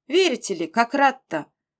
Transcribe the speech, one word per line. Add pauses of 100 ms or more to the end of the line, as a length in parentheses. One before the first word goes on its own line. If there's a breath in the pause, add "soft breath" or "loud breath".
Верите
ли,
как
рад-то. (300)